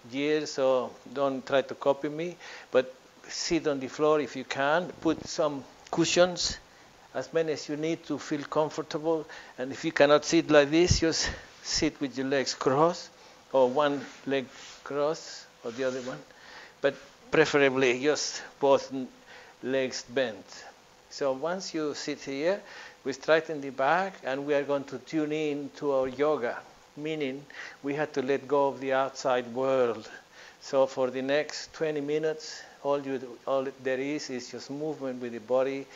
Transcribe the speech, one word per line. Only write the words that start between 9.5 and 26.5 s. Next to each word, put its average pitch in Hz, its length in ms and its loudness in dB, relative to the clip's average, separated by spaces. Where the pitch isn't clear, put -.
And 131 140 -6
if - 140 -6
you 160 80 -2
cannot 147 320 6
sit 151 260 2
like 147 180 8
this, 175 300 6
just - 320 0
sit - 380 -2
with 135 160 -4
your 131 100 -2
legs 135 260 0
crossed, 156 560 2
or 131 160 6
one 143 360 0
leg 131 220 0
crossed, 147 600 -4
or 120 80 -8
the 131 140 -4
other 127 160 -2
one. 127 180 -8
But 139 120 4
preferably 135 720 6
just - 400 0
both 135 340 4
n-, 131 140 -6
legs 131 460 -2
bent. 120 560 -4
So 139 220 -2
once 170 420 -4
you 151 200 -2
sit 143 260 -6
here, 160 420 -2
we 131 80 -2
straighten 160 480 2
the 139 80 -8
back, 160 460 0
and 139 200 -4
we 147 100 2
are 143 80 4
going 139 220 -2
to 135 120 -10
tune 151 340 -2
in 147 460 -2
to 143 160 0
our 131 160 2
yoga, 127 480 0